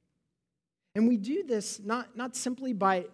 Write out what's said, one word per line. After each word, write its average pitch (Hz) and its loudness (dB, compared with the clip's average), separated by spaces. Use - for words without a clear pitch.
And 220 6
we 247 6
do 269 -2
this 220 -2
not, 220 -6
not 247 -6
simply 254 -4
by, 190 2